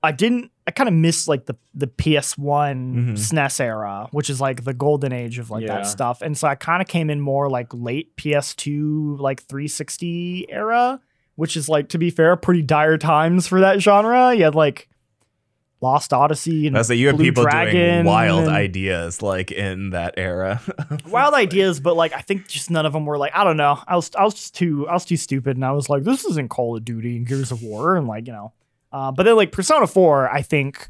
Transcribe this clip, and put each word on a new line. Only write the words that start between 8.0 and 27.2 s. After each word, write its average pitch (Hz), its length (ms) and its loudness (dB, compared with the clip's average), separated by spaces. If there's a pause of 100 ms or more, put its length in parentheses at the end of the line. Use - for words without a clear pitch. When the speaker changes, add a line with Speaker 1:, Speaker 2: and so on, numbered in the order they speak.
Speaker 1:
P 147 180 -2
S 143 200 -2
two, 147 640 -4
like, 135 240 -4
three 139 240 -10
sixty 175 840 -8
era, 240 500 0 (360)
which 156 200 -4
is, 147 140 -6
like, 147 180 0
to 175 100 -4
be 170 120 0
fair, 165 260 4
pretty 175 260 2
dire 156 360 4
times 165 480 2
for 185 140 2
that 190 200 6
genre. 233 540 6
You 196 100 4
had, 151 100 4
like, 151 340 2 (920)
Lost 127 320 0
Odyssey 151 540 0
and 135 100 0
Speaker 2:
I 110 40 4
was 113 100 0
like, 120 80 2
you 127 80 4
had 143 100 4
Speaker 1:
Blue 151 100 4
Speaker 2:
people 123 180 4
Speaker 1:
Dragon 160 280 2
Speaker 2:
doing 170 320 4
wild 165 440 4
Speaker 1:
and - 60 2
Speaker 2:
ideas, 92 680 -2
like, 95 300 -2
in 95 380 -6
that 87 260 -6
era. 92 440 -4 (240)
<laughs> 151 240 -10
Speaker 1:
Wild 262 260 2
ideas, 190 460 2
but, 165 160 2
like, 165 160 0
I 127 80 -8
think 196 280 -6
just - 220 -8
none 160 140 0
of 151 80 0
them 156 140 -4
were, 147 100 -4
like, 139 180 -2
I 196 100 2
don't 165 120 4
know. 143 300 2
I 180 100 -2
was, 170 220 -2
I 196 60 4
was 214 100 2
just - 220 -16
too, 151 320 0
I 170 40 -2
was 175 120 -2
too 170 120 -2
stupid, 135 400 -4
and 131 80 -4
I 131 80 0
was 139 160 -2
like, 139 140 0
"This 254 220 0
isn't 156 260 -4
Call 117 260 -4
of 113 80 -10
Duty 120 320 -6
and 120 100 -6